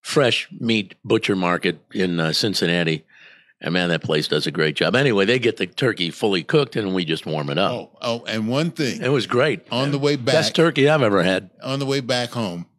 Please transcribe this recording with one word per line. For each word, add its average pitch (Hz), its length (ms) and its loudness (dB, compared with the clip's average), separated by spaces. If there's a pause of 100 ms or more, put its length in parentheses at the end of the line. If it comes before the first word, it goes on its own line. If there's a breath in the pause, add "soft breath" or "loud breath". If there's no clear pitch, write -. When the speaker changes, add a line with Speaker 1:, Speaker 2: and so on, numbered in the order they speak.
Speaker 1:
fresh - 480 0 (120)
meat 113 340 0 (100)
butcher 107 300 2
market 90 460 0 (120)
in, 90 280 0
uh, 80 120 0
Cincinnati. 85 720 0 (560 loud breath)
And 80 140 -4
man, 90 140 2
that 80 140 0
place 78 260 -2
does 78 180 0
a 78 60 -4
great 78 240 0
job. 87 180 2
Anyway, 120 300 2
they 123 160 2
get 117 160 0
the 95 100 -4
turkey 90 460 -2
fully 98 320 0
cooked 143 320 0
and 98 180 -2
we 92 100 0
just 80 220 -4
warm 78 240 -4
it 73 80 0
up. 95 140 0
Speaker 2:
Oh, 101 180 -8 (100)
oh, 117 260 -4
and 110 200 -4
one 147 240 -2
thing. 139 320 -4
Speaker 1:
It 123 60 -2
was 131 180 0
great. 123 460 0
Speaker 2:
On 135 180 -2
the 143 80 -2
way 143 160 2
back 135 220 -2
Speaker 1:
Best 156 180 0
turkey 151 340 4
I've 151 140 4
ever 98 220 4
had. 95 260 0 (140)
Speaker 2:
On 135 160 -4
the 139 60 -4
way 139 120 0
back 123 320 -2
home 87 360 -6 (120)